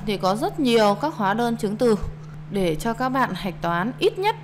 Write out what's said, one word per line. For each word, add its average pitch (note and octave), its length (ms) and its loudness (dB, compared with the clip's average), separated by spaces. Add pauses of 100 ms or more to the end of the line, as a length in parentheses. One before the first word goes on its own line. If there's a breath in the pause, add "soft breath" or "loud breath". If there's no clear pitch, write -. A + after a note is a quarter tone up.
thì G#3 100 0
có F#3+ 200 2
rất D#4+ 240 -2
nhiều A3+ 340 6
các D4+ 200 -2
hóa G3+ 200 0
đơn A#3 220 0
chứng G#3+ 200 -2
từ A3+ 200 4 (540)
để F#3 240 0
cho A3+ 180 -2
các B3+ 160 -2
bạn B3+ 260 2
hạch F3 260 -6
toán F3 380 0
ít G4+ 200 0
nhất G#4 260 0